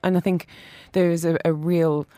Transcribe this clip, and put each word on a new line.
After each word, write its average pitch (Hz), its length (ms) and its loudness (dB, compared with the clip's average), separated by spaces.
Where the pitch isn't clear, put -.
And 185 140 0
I 175 40 2
think 185 260 -2
there 180 180 2
is 170 160 -2
a, 165 180 0
a 165 80 2
real, 156 540 0